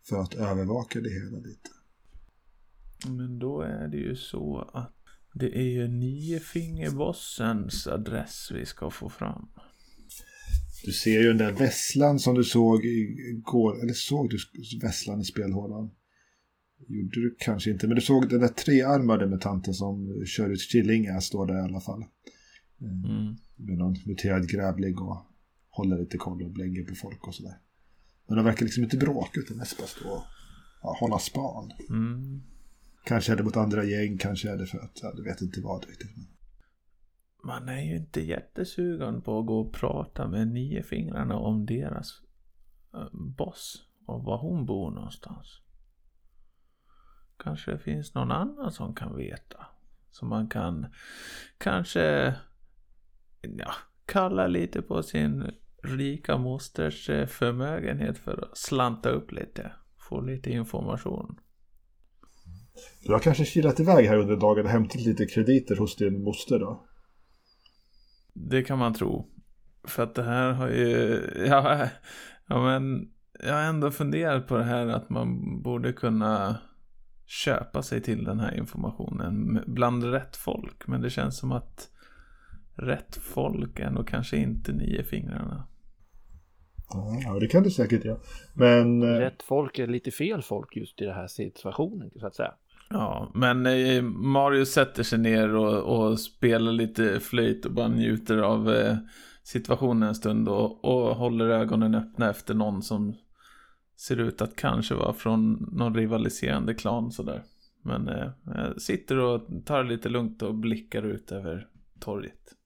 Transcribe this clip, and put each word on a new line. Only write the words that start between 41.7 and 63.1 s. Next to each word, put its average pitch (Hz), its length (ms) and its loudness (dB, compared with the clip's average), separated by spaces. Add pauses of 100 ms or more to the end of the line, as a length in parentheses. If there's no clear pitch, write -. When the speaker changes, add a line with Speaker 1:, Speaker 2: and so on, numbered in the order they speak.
Speaker 2:
eh, - 200 -12
boss - 720 -10 (220)
och 117 180 -8
var 110 140 -4
hon 151 280 -4
bor 98 260 -4
någonstans. - 560 -14 (1900)
Kanske - 340 -8
det 147 80 -6
finns 147 340 -8
någon 123 180 -2
annan 254 400 -4
som - 240 -10
kan - 220 -10
veta. - 480 -12 (460)
Så - 140 -14
man 110 240 -2
kan 87 360 -4 (720)
kanske, 156 760 0 (1080)
ja, - 300 -10 (340)
kalla 185 420 2
lite - 340 0
på 160 220 -4
sin - 480 -2 (320)
rika 139 540 -2
mosters, 135 720 -4
eh, 143 180 0
förmögenhet 127 880 -2
för - 340 -8
att - 60 -16
slanta 120 520 0
upp - 220 -4
lite. - 400 -10 (380)
Få 123 120 -6
lite 131 300 -6
information. - 880 -6 (1600)
Speaker 1:
Du - 100 0